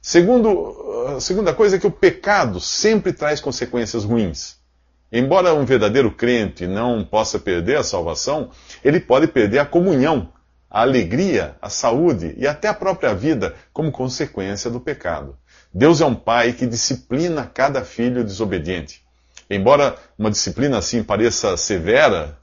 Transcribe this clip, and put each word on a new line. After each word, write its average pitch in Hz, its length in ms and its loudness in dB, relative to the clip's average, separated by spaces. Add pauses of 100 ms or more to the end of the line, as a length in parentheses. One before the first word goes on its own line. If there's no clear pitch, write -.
Segundo, 175 1120 2
a 127 60 -8
segunda 185 320 -2
coisa 202 220 4
é 180 40 -2
que 214 80 0
o 180 40 2
pecado 170 680 2
sempre 208 540 0
traz 151 260 -4
consequências 120 640 -6
ruins. 104 540 -4 (540)
Embora 165 440 2
um 143 100 0
verdadeiro 113 460 2
crente 110 560 -2
não 110 360 -2
possa 107 360 -2
perder 95 380 0
a 131 60 0
salvação, 92 680 -6 (320)
ele 147 160 4
pode 147 280 4
perder 113 300 2
a 143 80 2
comunhão, 156 640 0 (400)
a 107 120 0
alegria, 120 760 0
a - 80 -14
saúde 117 680 0
e 127 80 -4
até 147 220 -2
a 208 80 -2
própria 175 400 -2
vida 139 400 -2 (180)
como 151 180 -4
consequência 117 760 -6
do 120 100 -8
pecado. 82 560 -8 (380)
Deus 143 260 6
é 160 60 4
um 131 80 2
pai 120 400 0
que 123 140 -4
disciplina 135 840 -4
cada 131 320 -2
filho 123 400 -2
desobediente. 92 800 -6 (480)
Embora 120 460 2 (200)
uma 107 140 -2
disciplina 117 480 -2
assim 110 240 -2
pareça 104 560 0
severa 92 840 0